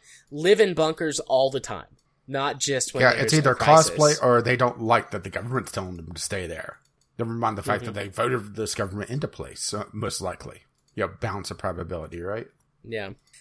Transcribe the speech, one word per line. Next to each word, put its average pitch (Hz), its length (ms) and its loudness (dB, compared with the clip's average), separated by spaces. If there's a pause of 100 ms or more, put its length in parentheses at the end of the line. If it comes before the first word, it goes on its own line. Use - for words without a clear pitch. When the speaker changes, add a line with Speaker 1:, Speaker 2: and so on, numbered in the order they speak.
(300)
Speaker 1:
live 170 300 4
in 196 140 4
bunkers 156 480 -2
all 131 280 2
the 131 120 -4
time, 92 260 -10 (400)
not 139 320 -2
just 131 340 -2
when 131 80 -4
Speaker 2:
Yeah, 123 120 8
Speaker 1:
there's 135 100 0
Speaker 2:
it's 117 100 2
Speaker 1:
a 156 40 6
Speaker 2:
either 139 180 4
Speaker 1:
crisis. 156 420 8
Speaker 2:
cosplay 151 240 6
or 120 200 6
they 123 160 2
don't 123 240 2
like 113 300 2
that 98 120 -8
the 101 60 -8
government's 107 420 -6
telling 92 240 -6
them 85 160 -12
to 85 100 -10
stay 92 260 -6
there. - 320 -12 (380)
Never 117 140 -4
mind 113 260 -2
the 101 60 -8
fact 107 220 -2
Speaker 1:
Mm-hmm. 110 80 -8
Speaker 2:
that 101 100 -8
they 101 60 -8
voted 110 480 -2
this 107 180 -4
government 101 340 -6
into 139 200 -4
place, - 340 -12
so 104 300 -6
most 104 260 -6
likely. - 440 -10 (300)
Yeah, 101 140 -2 (140)
balance 98 280 -6
of 90 80 -10
probability, 85 600 -8
right? 101 280 -8 (360)
Speaker 1:
Yeah. 107 280 -10 (300)